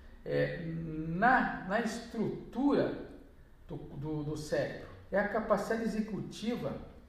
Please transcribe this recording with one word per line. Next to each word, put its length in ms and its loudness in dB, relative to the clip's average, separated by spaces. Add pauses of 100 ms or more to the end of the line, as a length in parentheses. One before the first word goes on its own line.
(240)
É, 420 2
na, 1000 2
na 140 2
estrutura 1300 0 (580)
do, 100 -8
do, 480 -4
do 120 -2
cérebro. 520 -2 (240)
É 60 4
a 100 4
capacidade 560 2
executiva 920 -2 (320)